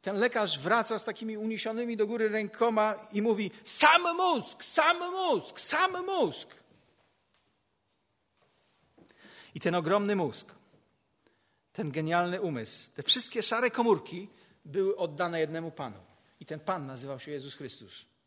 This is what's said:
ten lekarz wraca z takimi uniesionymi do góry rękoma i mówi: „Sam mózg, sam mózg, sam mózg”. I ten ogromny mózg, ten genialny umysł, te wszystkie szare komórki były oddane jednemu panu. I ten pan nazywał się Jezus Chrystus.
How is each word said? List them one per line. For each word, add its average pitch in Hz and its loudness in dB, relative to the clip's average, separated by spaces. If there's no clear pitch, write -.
ten 202 -4
lekarz 214 0
wraca 214 2
z - -8
takimi 220 -8
uniesionymi 226 -4
do 208 2
góry 220 0
rękoma 214 2
i 208 0
mówi: 214 2
„Sam 339 6
mózg, 349 0
sam 349 2
mózg, 359 -2
sam 359 -2
mózg”. 320 -2
I 147 -10
ten 170 2
ogromny 202 2
mózg, 156 -4
ten 165 -4
genialny 175 0
umysł, 143 -6
te 139 -12
wszystkie - 0
szare 233 2
komórki 202 0
były 190 0
oddane 170 -2
jednemu 160 -2
panu. 117 -10
I - -18
ten 151 -8
pan 170 -4
nazywał 131 -10
się 151 -14
Jezus 139 -10
Chrystus. - -16